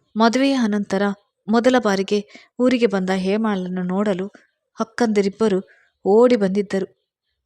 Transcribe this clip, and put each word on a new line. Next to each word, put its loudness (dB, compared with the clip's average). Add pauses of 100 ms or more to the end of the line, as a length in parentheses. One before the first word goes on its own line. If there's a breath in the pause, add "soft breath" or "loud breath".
(160)
ಮದುವೆಯ 2
ಅನಂತರ 0 (460)
ಮೊದಲ 2
ಬಾರಿಗೆ -2 (300 loud breath)
ಊರಿಗೆ 2
ಬಂದ -4
ಹೇಮಾಳನ್ನು -4
ನೋಡಲು -4 (480 soft breath)
ಅಕ್ಕಂದಿರಿಬ್ಬರು -2 (440 soft breath)
ಓಡಿ 4
ಬಂದಿದ್ದರು. -4 (480)